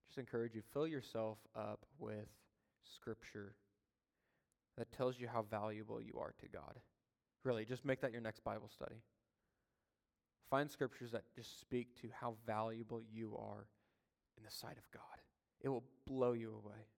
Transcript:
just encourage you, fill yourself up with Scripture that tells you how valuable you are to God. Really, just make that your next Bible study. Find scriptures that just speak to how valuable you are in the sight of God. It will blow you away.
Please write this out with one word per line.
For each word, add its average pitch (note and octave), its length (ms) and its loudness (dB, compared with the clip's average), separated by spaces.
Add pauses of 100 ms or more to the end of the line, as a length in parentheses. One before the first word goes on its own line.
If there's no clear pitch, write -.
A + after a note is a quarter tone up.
just - 120 -8
encourage A#2 360 2
you, A2 80 0 (100)
fill D3+ 140 6
yourself A2+ 520 2 (160)
up G#2+ 300 -2 (140)
with A2 300 -4 (680)
Scripture G#2 600 -6 (1200)
that A#2 160 -6
tells B2+ 260 4
you A#2+ 100 -4
how A2+ 140 2
valuable G#2+ 580 0
you A2+ 180 -6
are - 220 -2
to - 80 -12
God. - 320 -10 (640)
Really, A#2 200 6
just B2 200 -4
make C3+ 160 4
that B2+ 120 2
your A#2+ 80 -4
next A2 240 -2
Bible A2 240 -2
study. - 340 -8 (1500)
Find C#3+ 180 6
scriptures B2 440 0
that G#2+ 100 0 (140)
just - 240 -12
speak B2 400 -2
to A#2+ 80 -8 (120)
how A#2+ 140 -2 (100)
valuable A2+ 560 0 (120)
you A2 260 -2
are G#2+ 280 -6 (680)
in A2 60 -20
the G#2+ 80 -16
sight - 260 -8
of - 140 -20
God. - 120 -12 (580)
It C3 80 2
will B2 160 4 (220)
blow B2+ 260 8
you A2+ 180 0
away. G#2+ 300 -8 (180)